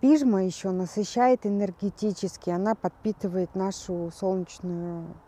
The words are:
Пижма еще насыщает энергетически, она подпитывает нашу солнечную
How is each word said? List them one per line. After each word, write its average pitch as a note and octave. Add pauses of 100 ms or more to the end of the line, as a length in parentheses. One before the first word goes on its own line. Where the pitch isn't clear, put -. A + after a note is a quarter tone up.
Пижма C4
еще F#3
насыщает G#3+
энергетически, G3+
она G3
подпитывает F#3+
нашу F#3
солнечную F3 (220)